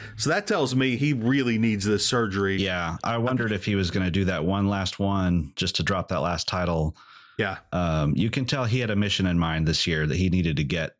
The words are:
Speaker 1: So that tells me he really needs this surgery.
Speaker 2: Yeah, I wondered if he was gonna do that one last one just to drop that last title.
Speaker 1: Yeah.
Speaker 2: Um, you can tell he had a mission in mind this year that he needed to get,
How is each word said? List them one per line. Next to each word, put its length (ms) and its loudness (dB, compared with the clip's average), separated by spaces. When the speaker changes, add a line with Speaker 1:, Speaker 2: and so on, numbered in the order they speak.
Speaker 1:
So 140 -2
that 160 0
tells 280 0
me 220 2
he 160 2
really 460 2
needs 260 2
this 220 2
surgery. 500 0
Speaker 2:
Yeah, 480 -2
I 140 0
wondered 340 0
if 120 -4
he 100 0
was 160 0
gonna 200 0
do 160 0
that 180 0
one 240 0
last 300 -2
one 580 0
just 200 -2
to 60 -2
drop 260 -2
that 120 -2
last 280 -2
title. 480 0
Speaker 1:
Yeah. 200 -2
Speaker 2:
Um, 440 0
you 140 0
can 160 -2
tell 180 -2
he 160 0
had 100 -2
a 60 0
mission 300 0
in 120 2
mind 300 2
this 180 0
year 220 0
that 80 0
he 120 2
needed 280 2
to 80 0
get, 360 -4